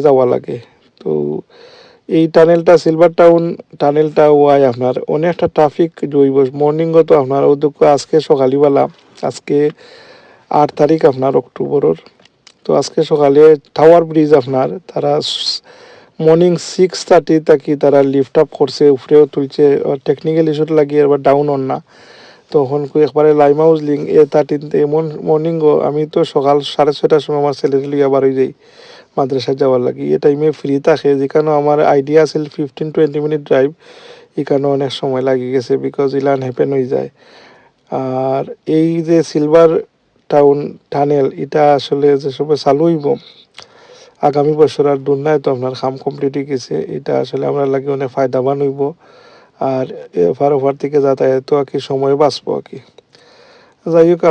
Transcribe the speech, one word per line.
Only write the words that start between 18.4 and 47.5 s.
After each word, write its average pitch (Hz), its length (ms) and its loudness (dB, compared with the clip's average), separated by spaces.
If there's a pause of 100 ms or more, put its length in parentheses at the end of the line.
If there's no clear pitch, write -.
আপ 143 60 0 (100)
করছে, 147 260 0 (120)
উপরেও 151 260 4 (120)
তুলছে, 143 300 -2 (260)
আর 139 80 -4 (100)
টেকনিক্যাল 160 440 -2
ইস্যুর 151 260 -4
লাগিয়ে 147 280 2
এবার 143 220 0
ডাউন 143 180 2 (100)
on 135 140 -4
না। 139 80 -6 (760)
তখন 143 260 0 (100)
কই 151 160 0
একবারে 151 240 2 (120)
লাইম 143 220 4
হাউস 160 140 4 (100)
লিংক 147 140 -2 (160)
এ - 20 8 (140)
থার্টিন 147 360 -2
তে 156 60 -2 (100)
এমন 156 180 -2 (240)
মর্নিং 160 260 -2 (100)
গো, 151 80 4 (160)
আমি 147 140 -4 (120)
তো 165 60 0 (140)
সকাল 143 220 2 (180)
সাড়ে 147 240 0
ছয়টার 151 260 0
সময় 147 180 -4
আমার 143 180 -2
ছেলেকে 139 320 -2
লিয়ে 143 200 0
বার 139 140 0
হয়ে 135 140 -2
যাই 135 100 -2 (680)
মাদ্রাসায় 135 460 -4
যাওয়ার 131 240 2
লাগি। 135 180 -6 (100)
এ - 100 0
টাইমে 151 240 0 (120)
ফ্রি 139 140 -4 (140)
থাকে, 143 220 2 (100)
যেখানে 151 300 -2 (100)
আমার 147 180 0 (160)
আইডিয়া 143 300 2
আছে 147 120 -4 (200)
ফিফটিন 156 380 -8
টোয়েন্টি 151 300 0
মিনিট 151 240 -4
ড্রাইভ, 139 200 2 (720)
এখানে 139 260 -2 (100)
অনেক 135 140 -4 (100)
সময় 131 280 -4
লাগে 127 260 -2
গেছে, 135 180 -2 (120)
because 135 260 -4 (100)
ইলান 139 260 -2
হ্যাপেন 139 300 -4
হয়ে 127 180 -2
যায়। 135 160 -4 (920)
আর 131 440 -4 (340)
এই 160 100 2 (200)
যে 165 100 2 (120)
সিলভার 160 400 4 (600)
টাউন 143 260 4 (340)
টানেল, 143 340 -2 (180)
এটা 151 180 -2 (160)
আসলে 143 300 -2 (140)
যে 147 140 -6
সবে 147 280 -2
চালু 143 240 2
হইব 156 180 -2 (1200)
আগামী 143 240 0 (100)
বছর, 143 300 0
আর 139 60 -2 (100)
দুনিয়ায় 143 360 0
তো - 100 -2
আপনার 127 260 -6
কাম 131 140 -4 (100)
কমপ্লিট 143 320 -6
হয়ে 139 140 -8
গেছে, 135 240 -8 (220)
এটা 143 160 -8 (100)
আসলে 135 280 -8